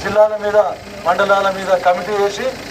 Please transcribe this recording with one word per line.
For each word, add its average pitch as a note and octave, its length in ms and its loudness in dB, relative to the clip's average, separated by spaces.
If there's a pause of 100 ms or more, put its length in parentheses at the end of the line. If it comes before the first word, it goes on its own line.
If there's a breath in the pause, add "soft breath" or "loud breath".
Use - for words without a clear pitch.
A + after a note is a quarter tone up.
జిల్లాల G#3+ 380 2
మీద, G#3 140 -2 (500)
మండలాల G3 440 2
మీద F#3+ 180 -6
కమిటీ F3+ 560 0
చేసి G3+ 200 -2 (280)